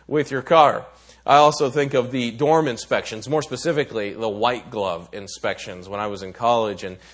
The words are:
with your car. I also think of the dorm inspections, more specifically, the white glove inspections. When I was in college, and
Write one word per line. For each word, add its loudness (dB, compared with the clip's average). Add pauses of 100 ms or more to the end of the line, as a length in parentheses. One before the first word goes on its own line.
with -2
your -4
car. 4 (400)
I 8
also 6
think 0
of 2
the -2
dorm 2
inspections, -4
more 0
specifically, -4
the -4
white -2
glove -4
inspections. -8
When -6
I -4
was -8
in -12
college, 0
and -10 (160)